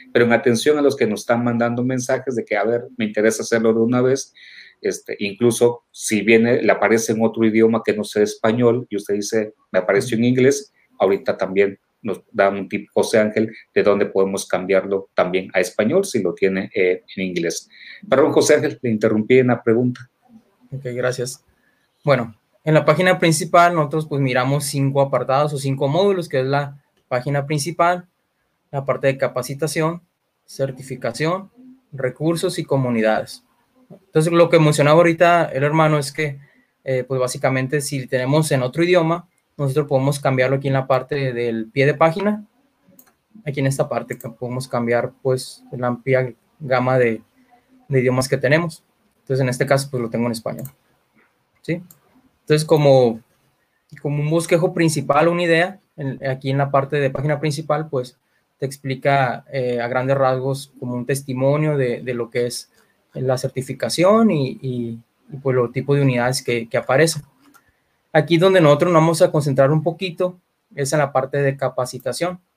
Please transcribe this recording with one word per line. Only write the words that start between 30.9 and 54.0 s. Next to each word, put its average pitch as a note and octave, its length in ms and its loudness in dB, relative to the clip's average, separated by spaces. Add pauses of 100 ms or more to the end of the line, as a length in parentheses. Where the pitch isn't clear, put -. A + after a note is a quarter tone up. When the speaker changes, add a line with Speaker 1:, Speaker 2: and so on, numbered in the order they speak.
Speaker 2:
recursos D#3+ 640 -4
y E3 60 -6
comunidades. A#2+ 800 -2 (640)
Entonces, D#3+ 260 0
lo E3+ 160 6
que E3+ 100 4
mencionaba D3+ 400 4
ahorita E3+ 480 4
el C3+ 180 -4
hermano D3+ 340 2
es C#3 140 -6
que, C#3+ 260 -6 (460)
eh, C3 200 -2
pues, C3 160 -4
básicamente, C3 600 -2
si C#3 260 -8
tenemos C3+ 460 0
en C3 100 0
otro B2+ 200 -2
idioma, E3+ 460 2 (280)
nosotros C#3+ 300 -2
podemos C#3 320 0
cambiarlo C3 380 0
aquí C3+ 120 -4
en C3+ 60 0
la C3+ 120 -2
parte C3+ 460 -2
del A#2 340 -4
pie C3+ 200 0
de C#3+ 80 2
página. G3 500 0 (1000)
Aquí C#3+ 140 -6
en C#3 60 2
esta C3+ 220 0
parte A#2+ 300 -8
que B2+ 100 -14
podemos B2 400 -10
cambiar, A#2+ 440 -2 (100)
pues, C3 500 -4
la B2 160 -6
amplia B2+ 460 -2 (260)
gama B2+ 380 0
de, A#2 240 0 (640)
de C3+ 120 2
idiomas B2+ 280 0
que C3+ 80 0
tenemos. D#3 480 -2 (360)
Entonces, C3+ 220 -2
en B2+ 60 0
este B2+ 180 -2
caso, C#3 240 0
pues, B2 120 -4
lo A2+ 80 -6
tengo A#2 160 -2
en A#2+ 60 -2
español. A2+ 340 -10 (960)
¿Sí? F3 200 -6 (580)
Entonces, D3+ 260 0
como, C3+ 540 4 (800)